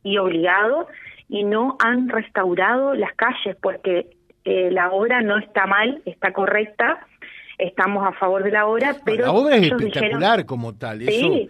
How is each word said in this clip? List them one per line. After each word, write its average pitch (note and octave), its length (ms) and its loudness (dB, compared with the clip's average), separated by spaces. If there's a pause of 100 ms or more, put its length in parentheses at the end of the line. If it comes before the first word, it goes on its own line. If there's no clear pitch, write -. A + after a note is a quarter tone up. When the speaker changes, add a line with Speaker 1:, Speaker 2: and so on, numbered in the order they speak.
Speaker 1:
y G3 140 -2
Obligado, F#3+ 680 2 (420)
y G3+ 140 -4
no A3 380 0
han B3 280 0
restaurado A3 840 0
las G3 220 -2
calles, A3 440 -2
porque, F#3+ 500 -2 (340)
eh, F#3 260 0
la F#3 220 0
obra A#3 300 2
no G#3 160 0
está G#3 280 -2
mal, G#3+ 400 0
está F#3 260 -4
correcta, G#3+ 720 -2 (540)
estamos G3 480 0
a F#3 60 0
favor F#3+ 320 0
de G3+ 80 0
la G#3+ 140 2
obra, A#3 260 2
Speaker 2:
No, - 120 -8
Speaker 1:
pero A3 200 0
Speaker 2:
la G3+ 80 2
obra C4+ 240 4
es F#3+ 80 6
Speaker 1:
ellos A3+ 180 2
Speaker 2:
espectacular G3+ 380 -2
Speaker 1:
dijeron G#3 260 2
Speaker 2:
como A#2 300 -6
tal, A2 240 -10
Speaker 1:
Sí, A#2+ 80 -8
Speaker 2:
eso, A3+ 200 2 (220)